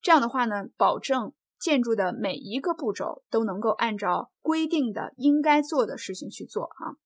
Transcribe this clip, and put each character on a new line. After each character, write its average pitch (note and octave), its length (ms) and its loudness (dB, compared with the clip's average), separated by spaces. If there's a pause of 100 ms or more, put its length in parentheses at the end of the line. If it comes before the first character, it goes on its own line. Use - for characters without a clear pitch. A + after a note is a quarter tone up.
这 F4 120 4
样 D4+ 80 8
的 A#3 80 0
话 B3+ 160 0
呢， G#3 220 -4 (100)
保 F#3+ 220 4
证 B3+ 340 -2 (260)
建 C#4+ 240 2
筑 A#3 120 0
的 F#3+ 180 0
每 G3+ 220 -4
一 A3 260 -6
个 F4 120 -2
步 A#3+ 200 -4
骤 - 360 -6
都 A3 160 0
能 G3 160 -4
够 A3 100 0
按 G#3+ 280 -2
照 F3+ 320 -2 (100)
规 D#4+ 280 0
定 C#4+ 240 0
的 G#2+ 240 -8
应 C#4+ 260 4
该 D4 200 6
做 D4 220 0
的 G3+ 140 -6
事 - 160 -8
情 F3+ 140 -10
去 G3 160 -12
做 - 220 -6
哈。 - 400 -12